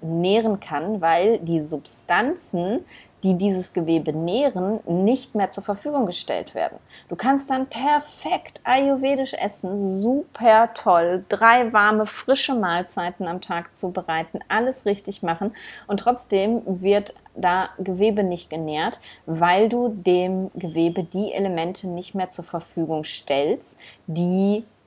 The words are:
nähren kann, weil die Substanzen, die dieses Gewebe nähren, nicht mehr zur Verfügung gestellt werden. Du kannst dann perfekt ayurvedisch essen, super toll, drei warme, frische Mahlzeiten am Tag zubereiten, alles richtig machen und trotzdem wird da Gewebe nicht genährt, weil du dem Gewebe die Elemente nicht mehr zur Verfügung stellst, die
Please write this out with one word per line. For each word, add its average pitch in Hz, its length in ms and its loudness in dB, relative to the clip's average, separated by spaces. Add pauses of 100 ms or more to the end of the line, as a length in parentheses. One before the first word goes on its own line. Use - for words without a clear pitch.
nähren 190 600 0
kann, 175 400 -6
weil 175 380 4
die 165 200 -2
Substanzen, 190 1300 -4 (380)
die 190 120 4
dieses 185 380 -2
Gewebe 160 400 0
nähren, 190 720 -2
nicht 202 480 0
mehr 196 160 0
zur 190 120 -10
Verfügung 240 440 -2
gestellt - 480 -6
werden. - 240 -4 (280)
Du 175 80 -8
kannst 277 360 0
dann 262 160 -2
perfekt 294 960 -4
ayurvedisch 269 720 2
essen, 202 440 -6 (220)
super 226 720 4
toll, 180 560 2
drei 226 420 6
warme, 214 360 4
frische - 480 0
Mahlzeiten 180 720 -2
am 175 120 -6
Tag 175 360 -8
zubereiten, 170 720 -4
alles 240 380 -2
richtig 202 360 -2
machen 185 320 -2 (340)
und 202 120 -2
trotzdem 226 640 0
wird 196 480 0 (220)
da 180 420 0
Gewebe 202 460 0
nicht 180 260 -4
genährt, 160 500 -4 (280)
weil 175 420 4
du 240 200 0
dem 185 640 0
Gewebe 170 480 0
die 190 280 -4
Elemente 185 560 -4
nicht 180 280 -8
mehr 185 160 -4
zur 170 120 -12
Verfügung 160 640 -4
stellst, - 720 -2 (280)
die 190 580 2 (220)